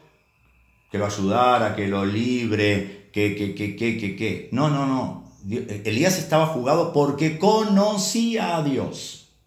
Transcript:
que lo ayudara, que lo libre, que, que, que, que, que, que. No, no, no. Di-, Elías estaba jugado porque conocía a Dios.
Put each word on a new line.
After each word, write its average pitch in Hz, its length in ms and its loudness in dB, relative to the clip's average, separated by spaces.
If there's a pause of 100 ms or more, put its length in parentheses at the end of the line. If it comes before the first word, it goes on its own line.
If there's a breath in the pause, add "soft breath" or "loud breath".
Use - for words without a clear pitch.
(880)
que 101 100 -4
lo 101 60 0
ayudara, 107 720 2
que 101 140 -2
lo 98 160 0
libre, 104 1040 0
que, 104 240 0
que, 101 200 -4
que, 104 200 -6
que, 113 220 -2
que, 104 180 -6
que. 101 380 -6
No, 147 160 2
no, 139 160 0
no. 131 440 -4 (140)
Di-, 113 240 -6 (160)
Elías 131 340 2
estaba 156 300 2
jugado 151 460 0
porque 147 440 2
conocía 208 1200 2
a 160 80 -2
Dios. - 680 -6 (140)